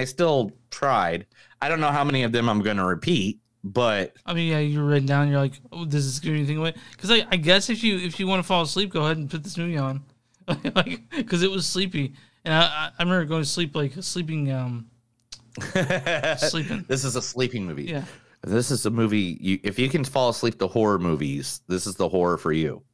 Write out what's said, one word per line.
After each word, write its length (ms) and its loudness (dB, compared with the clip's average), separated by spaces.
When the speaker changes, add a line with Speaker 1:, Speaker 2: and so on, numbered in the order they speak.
Speaker 1:
I 40 0
still 480 2
tried. 560 0
I 80 -2
don't 120 0
know 100 2
how 140 2
many 180 2
of 100 2
them 160 2
I'm 140 4
gonna 240 0
repeat, 540 0
but 500 0
Speaker 2:
I 80 -8
mean, 200 0
yeah, 80 0
you're 240 0
written 240 4
down. 200 4
You're 120 4
like, 180 -2
"Oh, 120 -8
does 220 0
this 140 -4
give 140 -2
anything 240 0
away?" 140 -2
'Cause 120 -4
I, 220 4
I 40 2
guess 320 4
if 140 -2
you, 160 2
if 220 -4
you 80 0
wanna 160 2
fall 180 2
asleep, 280 -2
go 160 0
ahead 100 2
and 120 -4
put 140 -6
this 160 -10
movie 180 -2
on, 280 -4
<laughs> 240 -20
like, 500 -4
'cause 160 0
it 80 2
was 160 -4
sleepy, 480 -4
and 100 0
I, 80 6
I, 340 0
I 60 -2
remember 220 2
going 180 -2
to 60 -2
sleep, 260 -2
like, 180 -2
sleeping, 480 -2
um, 360 -4
Speaker 1:
<laughs> 800 0
Speaker 2:
sleeping. 500 -2
Speaker 1:
This 160 -2
is 120 -2
a 60 -2
sleeping 440 -2
movie. 200 -6
Speaker 2:
Yeah. 180 -6
Speaker 1:
This 280 0
is 160 0
a 40 2
movie. 500 2
You, 240 0
if 160 -4
you 80 2
can 160 0
fall 240 2
asleep 320 -2
to 80 2
horror 320 2
movies, 680 -2
this 220 -2
is 80 -8
the 120 0
horror 300 2
for 140 0
you. 300 0